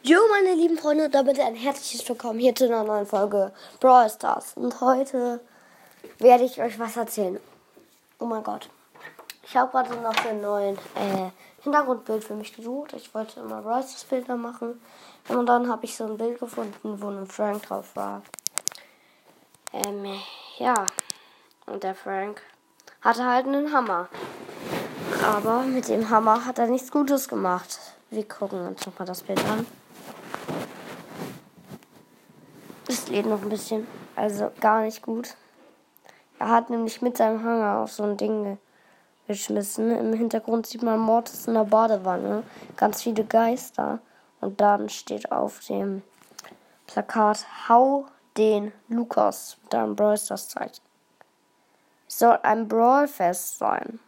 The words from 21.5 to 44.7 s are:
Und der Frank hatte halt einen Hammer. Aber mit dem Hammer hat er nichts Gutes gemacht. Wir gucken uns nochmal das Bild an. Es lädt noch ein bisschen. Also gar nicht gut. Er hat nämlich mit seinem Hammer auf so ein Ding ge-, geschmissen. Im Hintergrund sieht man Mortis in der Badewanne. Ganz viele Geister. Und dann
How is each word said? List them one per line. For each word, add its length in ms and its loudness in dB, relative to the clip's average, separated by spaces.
Und 180 -10
der 100 -6
Frank 480 -8
hatte 240 2
halt 220 2
einen 260 0
Hammer. 340 0
Aber 380 2
mit 260 -2
dem 200 0
Hammer 360 4
hat 120 -4
er 100 2
nichts 220 -2
Gutes 380 2
gemacht. 500 -2
Wir 140 -6
gucken 400 -8
uns 200 -10
nochmal 200 -12
das 180 -12
Bild 200 -4
an. 240 -2
Es 200 -6
lädt 200 -2
noch 160 -2
ein 60 -6
bisschen. 360 -4
Also 440 -2
gar 220 4
nicht 220 -6
gut. 320 -8
Er 100 -2
hat 220 4
nämlich 320 -4
mit 140 0
seinem 260 2
Hammer 400 0
auf 80 -8
so 100 -8
ein 160 -2
Ding 260 -2
ge-, 140 -6
geschmissen. 640 -2
Im 220 0
Hintergrund 520 -2
sieht 160 -10
man 180 0
Mortis 460 0
in 80 -2
der 120 4
Badewanne. 760 2
Ganz 260 0
viele 200 0
Geister. 760 0
Und 180 -6
dann 300 4